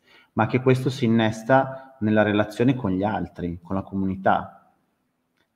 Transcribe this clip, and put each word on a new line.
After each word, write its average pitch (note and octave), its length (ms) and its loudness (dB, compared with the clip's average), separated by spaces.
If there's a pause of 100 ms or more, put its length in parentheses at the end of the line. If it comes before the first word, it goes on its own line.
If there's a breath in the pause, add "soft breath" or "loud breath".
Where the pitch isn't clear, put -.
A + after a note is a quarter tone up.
(340 soft breath)
ma A2 120 0
che B2 160 0
questo B2+ 280 2
si B2 160 -4
innesta A2+ 960 0
nella G#2+ 200 4
relazione G#2+ 540 2
con G#2 160 -4
gli F#2 120 -2
altri, F2 580 -6
con F#2+ 140 -8
la F#2+ 60 -4
comunità, F#2+ 760 -2 (960)